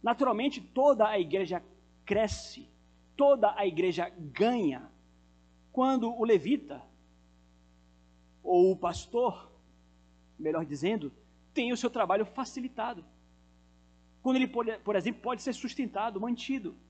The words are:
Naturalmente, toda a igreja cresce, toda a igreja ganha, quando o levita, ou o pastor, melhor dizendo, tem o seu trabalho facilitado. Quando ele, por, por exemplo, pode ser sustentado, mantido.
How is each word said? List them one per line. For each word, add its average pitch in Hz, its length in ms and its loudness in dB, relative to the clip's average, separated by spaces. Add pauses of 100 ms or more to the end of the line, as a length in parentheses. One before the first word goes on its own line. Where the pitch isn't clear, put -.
Naturalmente, 240 560 0
toda 247 480 4
a 214 100 0
igreja 175 460 -2 (420)
cresce, - 640 -4 (460)
toda 269 420 4
a 202 80 0
igreja 175 440 0
ganha, 170 840 -2 (800)
quando 254 400 2
o 233 140 -2
levita, 175 580 2 (1600)
ou 180 300 6
o - 20 0
pastor, 196 760 -2 (880)
melhor 156 280 -2
dizendo, 147 440 -4 (440)
tem 247 180 0
o 240 60 -2
seu 240 120 -2
trabalho 208 360 2
facilitado. 240 800 -8 (1160)
Quando 262 140 2
ele, 254 120 2
por, 233 180 -4 (140)
por 202 180 -2
exemplo, 190 240 -4
pode 240 200 -4
ser 262 120 -4
sustentado, 220 680 -6
mantido. 233 560 -6 (140)